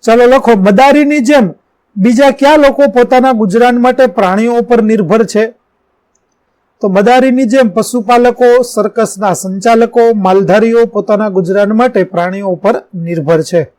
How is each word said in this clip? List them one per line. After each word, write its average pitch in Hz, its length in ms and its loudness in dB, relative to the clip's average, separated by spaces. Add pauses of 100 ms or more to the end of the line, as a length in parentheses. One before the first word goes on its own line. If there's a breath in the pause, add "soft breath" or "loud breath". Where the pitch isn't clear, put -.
ચાલો 233 220 2
લખો, 247 260 2
મદારીની 269 680 2
જેમ 240 340 0 (440)
બીજા 240 340 2
કયા 277 240 2
લોકો 285 360 2
પોતાના 254 400 2
ગુજરાન 233 460 0
માટે 254 280 0
પ્રાણીઓ 214 480 -2
ઉપર 233 280 0
નિર્ભર 214 420 0
છે? 220 300 -4 (1300)
તો 214 80 -2
મદારીની 247 560 2
જેમ 240 240 0
પશુપાલકો, 240 920 0
સર્કસના 208 720 -4
સંચાલકો, 226 800 0
માલધારીઓ 208 720 0
પોતાના 214 440 -4
ગુજરાન 190 420 -2
માટે 233 320 0
પ્રાણીઓ 185 440 -6
ઉપર 185 340 -4 (140)
નિર્ભર 165 460 -4
છે. 160 360 -4